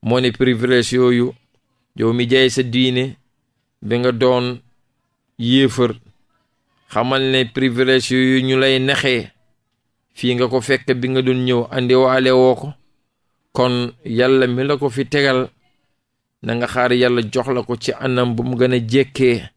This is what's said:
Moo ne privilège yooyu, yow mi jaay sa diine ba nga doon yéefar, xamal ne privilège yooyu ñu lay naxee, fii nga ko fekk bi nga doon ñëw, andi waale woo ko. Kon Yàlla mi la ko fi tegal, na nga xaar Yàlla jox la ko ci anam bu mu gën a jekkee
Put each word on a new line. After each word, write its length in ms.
Moo 180
ne 120
privilège 640
yooyu, 360
yow 160
mi 160
jaay 220
sa 120
diine 540
ba 160
nga 140
doon 460
yéefar, 540
xamal 400
ne 140
privilège 640
yooyu 360
ñu 120
lay 220
naxee, 500
fii 200
nga 140
ko 120
fekk 260
bi 80
nga 140
doon 220
ñëw, 160
andi 240
waale 360
woo 240
ko. 140
Kon 400
Yàlla 420
mi 180
la 120
ko 120
fi 180
tegal, 440
na 120
nga 120
xaar 260
Yàlla 300
jox 160
la 140
ko 140
ci 160
anam 420
bu 80
mu 140
gën 180
a 60
jekkee 640